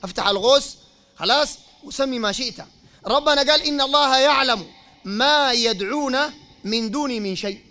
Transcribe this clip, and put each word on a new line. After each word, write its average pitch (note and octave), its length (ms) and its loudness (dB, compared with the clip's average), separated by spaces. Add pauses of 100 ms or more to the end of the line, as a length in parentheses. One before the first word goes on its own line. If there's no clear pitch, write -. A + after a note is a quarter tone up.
افتح G3 240 -4
الغوص A3 480 2 (400)
خلاص B3+ 420 0 (260)
وسمي C4+ 340 -4
ما G#3 140 -2
شئت. A3+ 220 -8 (520)
ربنا C#4+ 360 2 (100)
قال: D4+ 100 2
"إن D4 180 -2
الله C4+ 380 4
يعلم C4 480 2 (380)
ما C4 480 2
يدعون A#3+ 640 -2 (480)
من A3 260 -2
دونه C4 300 -4
من F#3+ 160 -4
شيء" G3+ 240 -8 (100)